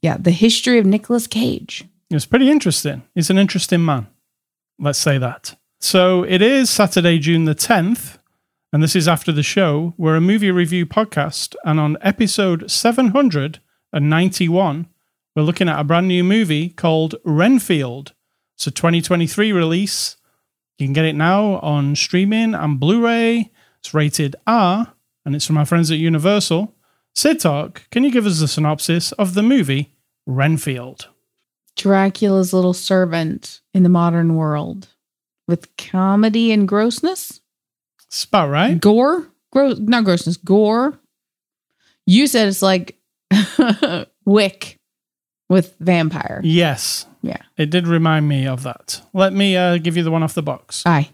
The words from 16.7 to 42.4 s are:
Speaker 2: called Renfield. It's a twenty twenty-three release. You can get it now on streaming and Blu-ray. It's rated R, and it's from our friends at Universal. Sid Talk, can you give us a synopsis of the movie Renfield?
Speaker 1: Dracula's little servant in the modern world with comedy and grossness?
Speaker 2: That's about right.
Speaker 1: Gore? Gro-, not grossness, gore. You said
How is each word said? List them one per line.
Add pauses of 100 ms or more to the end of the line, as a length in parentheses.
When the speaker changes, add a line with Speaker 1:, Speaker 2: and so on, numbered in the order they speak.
Speaker 2:
called (100)
Renfield. (440)
It's
a
twenty
twenty-three
release. (640)
You
can
get
it
now
on
streaming
and
Blu-ray. (300)
It's
rated (120)
R, (320)
and
it's
from
our
friends
at
Universal. (400)
Sid
Talk,
can
you
give
us
a
synopsis
of
the
movie (340)
Renfield? (680)
Speaker 1:
Dracula's
little
servant (140)
in
the
modern
world (600)
with
comedy
and
grossness? (580)
Speaker 2:
That's
about
right.
Speaker 1:
Gore? (260)
Gro-,
not
grossness,
gore. (1120)
You
said